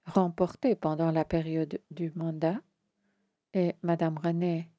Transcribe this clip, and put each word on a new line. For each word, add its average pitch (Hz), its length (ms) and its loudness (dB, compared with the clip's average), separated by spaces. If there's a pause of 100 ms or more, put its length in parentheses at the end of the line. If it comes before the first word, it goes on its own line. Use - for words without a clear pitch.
remportés 180 720 0
pendant 156 340 0
la 160 140 2
période 160 560 -2 (100)
du 160 220 -6
mandat. 160 480 -2 (920)
Et 180 280 2
Madame 165 360 0
René 170 600 -2